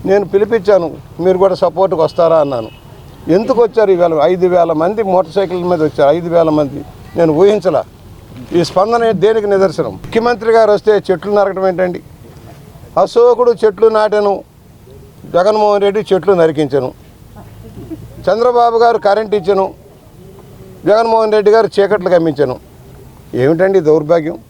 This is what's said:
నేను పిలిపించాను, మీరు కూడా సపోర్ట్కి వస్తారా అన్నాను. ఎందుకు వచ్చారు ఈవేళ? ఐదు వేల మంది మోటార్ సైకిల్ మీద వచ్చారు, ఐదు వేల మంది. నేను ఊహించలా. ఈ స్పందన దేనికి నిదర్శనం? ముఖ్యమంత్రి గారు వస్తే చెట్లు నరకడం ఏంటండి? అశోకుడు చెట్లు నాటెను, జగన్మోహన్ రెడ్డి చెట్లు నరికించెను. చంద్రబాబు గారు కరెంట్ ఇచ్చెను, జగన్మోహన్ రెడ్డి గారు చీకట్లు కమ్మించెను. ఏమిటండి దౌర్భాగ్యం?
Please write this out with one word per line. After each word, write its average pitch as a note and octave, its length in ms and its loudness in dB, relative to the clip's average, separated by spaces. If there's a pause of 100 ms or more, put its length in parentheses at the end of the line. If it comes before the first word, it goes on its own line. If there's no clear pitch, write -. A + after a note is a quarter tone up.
నేను G3 180 2
పిలిపించాను, G3 640 0 (320)
మీరు F3+ 180 0
కూడా F#3 160 2
సపోర్ట్కి F3 460 -2
వస్తారా D#3+ 440 0
అన్నాను. A#2+ 240 -6 (600)
ఎందుకు G#3+ 340 0
వచ్చారు G#3+ 280 0
ఈవేళ? E3+ 320 0
ఐదు F3+ 240 0
వేల E3+ 260 2
మంది F#3 300 -2
మోటార్ F#3 320 -2
సైకిల్ F3+ 300 -4
మీద F3 180 -2
వచ్చారు, C#3+ 340 0
ఐదు F3 120 -6
వేల E3 200 2
మంది. D3 360 -2 (320)
నేను E3 160 2
ఊహించలా. F3 500 2 (720)
ఈ E3+ 120 0
స్పందన A3+ 460 0
దేనికి G#3 360 0
నిదర్శనం? F3+ 460 0
ముఖ్యమంత్రి A3 600 -2
గారు A3 180 4
వస్తే G#3 400 2
చెట్లు F#3 220 -2
నరకడం F#3+ 360 0
ఏంటండి? F3+ 340 -4 (1000)
అశోకుడు A#3 520 2 (100)
చెట్లు G#3+ 240 2
నాటెను, G#3 460 0 (1000)
జగన్మోహన్ G#3 480 2
రెడ్డి G3+ 300 -2
చెట్లు F#3 200 2
నరికించెను. C#3+ 600 0 (1300)
చంద్రబాబు A#3 520 0
గారు A#3 200 2
కరెంట్ G#3 360 0
ఇచ్చెను, F#3+ 400 -2 (1120)
జగన్మోహన్ A3 460 2
రెడ్డి G#3 180 2
గారు A3 160 4
చీకట్లు F#3+ 420 0
కమ్మించెను. D3 480 0 (800)
ఏమిటండి E3+ 460 2
దౌర్భాగ్యం? D#3 580 0 (120)